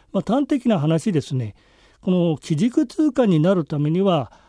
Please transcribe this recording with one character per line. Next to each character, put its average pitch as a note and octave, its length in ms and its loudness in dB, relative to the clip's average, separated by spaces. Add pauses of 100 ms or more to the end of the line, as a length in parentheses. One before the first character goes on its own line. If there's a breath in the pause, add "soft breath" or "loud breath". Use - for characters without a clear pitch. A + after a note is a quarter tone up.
(120)
ま G3 80 -2
あ、 - 100 -4
端 C4 160 0
的 C#4 220 -2
な G#3 100 2
話 D#3 320 0
で D#3 100 0
す - 140 -6
ね、 A#2 200 -6 (460 soft breath)
こ - 100 -4
の E3+ 280 0
基 - 180 -4
軸 A#3+ 300 0
通 D4+ 260 -2
貨 B3 140 2
に E3+ 140 4
な F#3 140 2
る E3+ 100 0
た D3 140 -6
め D3 120 -2
に F3 120 0
は、 E3 300 0 (160 soft breath)